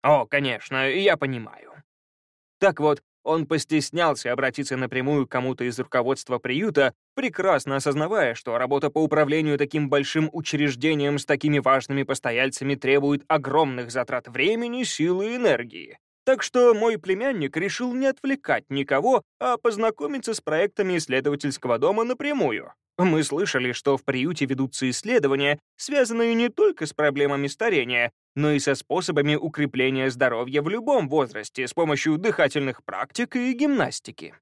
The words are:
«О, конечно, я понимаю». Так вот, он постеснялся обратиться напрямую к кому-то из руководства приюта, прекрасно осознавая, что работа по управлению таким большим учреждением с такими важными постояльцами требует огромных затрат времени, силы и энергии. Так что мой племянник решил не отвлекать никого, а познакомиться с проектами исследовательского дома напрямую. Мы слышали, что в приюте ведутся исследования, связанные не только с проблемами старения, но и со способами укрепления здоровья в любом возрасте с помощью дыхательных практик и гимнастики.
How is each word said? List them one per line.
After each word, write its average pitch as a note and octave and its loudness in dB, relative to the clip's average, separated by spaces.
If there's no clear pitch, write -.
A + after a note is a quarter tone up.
«О, C#3 4
конечно, C3+ -2
я F#3 4
понимаю». B2+ -8
Так F#3 4
вот, D3 4
он D#3+ 0
постеснялся D#3 0
обратиться C3+ -2
напрямую C3 0
к - -18
кому-то B2+ -2
из A#2+ -4
руководства B2 -2
приюта, C#3+ 0
прекрасно F#3 0
осознавая, D3 0
что A#2+ -6
работа C3+ 0
по D#3+ 0
управлению D3+ 2
таким D3 -2
большим C#3+ 0
учреждением C#3+ -2
с C3+ -8
такими D3 2
важными C3+ 0
постояльцами C3 -2
требует C#3+ 2
огромных C3+ 0
затрат B2 -6
времени, A3+ -2
силы F#3 -2
и B3 -6
энергии. A#2+ -2
Так C4 2
что B3 6
мой G#3+ 2
племянник F#3+ -2
решил G3+ -4
не C4 -2
отвлекать C4+ -2
никого, C#3+ 0
а B3 0
познакомиться A3+ -2
с - -6
проектами F3+ 0
исследовательского C3+ -2
дома G3 2
напрямую. A#3+ -2
Мы D#3+ 4
слышали, C#3 -2
что C#3 0
в - -8
приюте C#3 -2
ведутся C3 -2
исследования, C#3+ 0
связанные A#3 0
не A#3+ 2
только E4+ 0
с - -10
проблемами C#3+ 2
старения, B2+ 0
но D3+ 2
и C#3+ 2
со C#3 2
способами D3+ 0
укрепления C3+ -2
здоровья B2 0
в D#3 -4
любом A3+ 0
возрасте B2+ -2
с A#2 -10
помощью D#3 0
дыхательных D3 0
практик - -6
и B3+ -2
гимнастики. A#3+ -2